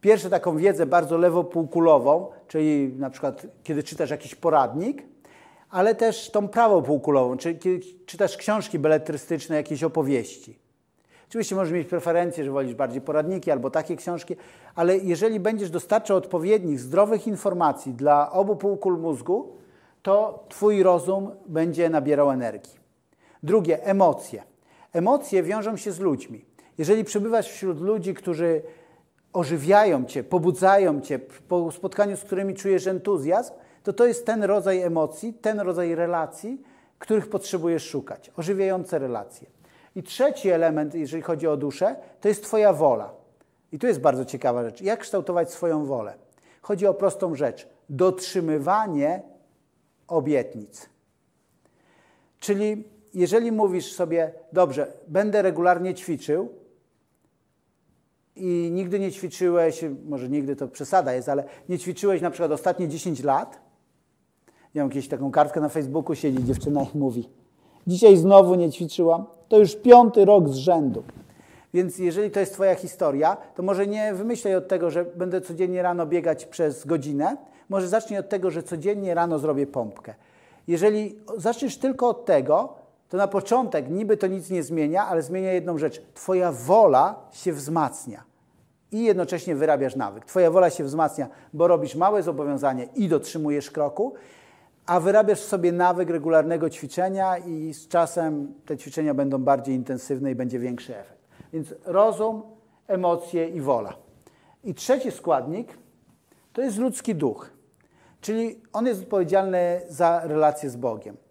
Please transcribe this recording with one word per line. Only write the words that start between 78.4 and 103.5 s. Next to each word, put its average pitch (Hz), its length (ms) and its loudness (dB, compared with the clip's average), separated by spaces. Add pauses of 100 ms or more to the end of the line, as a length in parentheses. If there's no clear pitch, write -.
że 165 120 -8
codziennie 180 520 -4
rano 170 240 0
zrobię 139 280 -2
pompkę. 113 480 -10 (520)
Jeżeli 208 520 0 (180)
zaczniesz 233 420 -4
tylko 262 300 0
od 240 160 -2
tego, 156 500 2 (340)
to 180 80 -6
na 196 120 2
początek 196 600 -2
niby 208 260 0
to 202 100 -2
nic 185 240 -6
nie 175 120 -2
zmienia, 160 440 -2
ale 165 160 -2
zmienia 185 300 -4
jedną 175 260 -2
rzecz. 147 240 -4 (120)
Twoja 180 380 0
wola 156 640 6 (180)
się - 200 -6
wzmacnia 143 720 -4 (720)
i 220 120 -2
jednocześnie 180 520 0
wyrabiasz 139 400 0
nawyk. 110 280 -8
Twoja 175 260 4
wola 175 200 6
się 156 140 -8
wzmacnia, 147 440 -2 (240)
bo 165 160 4
robisz 160 260 2
małe 190 280 2
zobowiązanie 143 720 -4
i 208 140 -2
dotrzymujesz 147 600 -2
kroku, 156 440 -4 (720)
a 175 140 2
wyrabiasz 196 400 4
w - 40 -14
sobie 175 280 0
nawyk 175 380 0
regularnego 160 600 2
ćwiczenia 185 680 -4
i 160 360 -10
z - 140 -20
czasem 160 640 -2 (120)
te 151 100 -6
ćwiczenia 147 380 -4
będą 139 240 -2
bardziej 135 360 0
intensywne 131 560 -4
i 123 40 -4
będzie 127 240 -6
większy 120 380 -8
efekt. - 320 -20 (240)
Więc 160 220 -10 (100)
rozum, 214 580 0 (440)
emocje 170 600 -2
i 175 120 -8